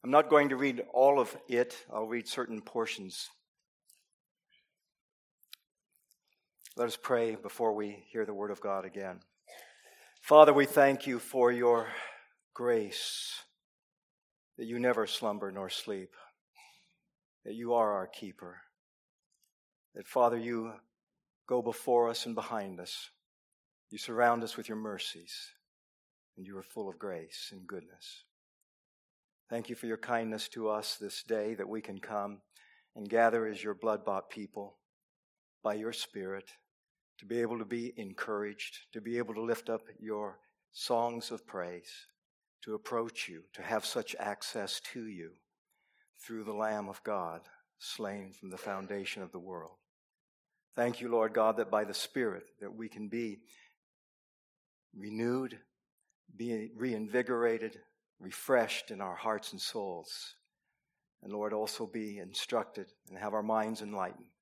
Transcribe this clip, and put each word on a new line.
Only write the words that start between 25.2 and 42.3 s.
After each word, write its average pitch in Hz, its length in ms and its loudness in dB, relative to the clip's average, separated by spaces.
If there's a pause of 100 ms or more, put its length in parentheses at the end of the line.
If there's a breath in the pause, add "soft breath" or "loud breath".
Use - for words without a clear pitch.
and 95 100 -14
you 98 120 -12
are 95 40 -10
full 98 280 -8
of 85 80 -14
grace 87 540 -8
and 92 140 -18
goodness. - 580 -14 (1300)
Thank 117 180 -6
you 120 80 -8
for - 100 -10
your 110 120 -4
kindness 113 500 -4
to 110 220 -4
us 107 260 -4
this 101 260 -10
day, 110 320 -2
that 101 140 -6
we 107 140 -6
can 98 160 -10
come 101 400 -6 (580 soft breath)
and 104 100 -10
gather 113 400 4
as 104 160 -6
your 104 120 -4
blood-bought 107 560 -2
people 101 480 -12 (840)
by 104 120 0
your 110 180 -4
Spirit, 98 580 -8 (680)
to - 80 -20
be 117 160 0
able 117 160 -2
to 110 80 -6
be 117 320 -6
encouraged, 104 800 -6 (160)
to 110 80 -10
be 117 160 -2
able 113 160 -4
to 110 80 -4
lift 117 260 -2
up 113 140 -2 (180)
your 107 380 -6 (340)
songs 117 580 -2
of 117 160 -10
praise, 87 460 -10 (680)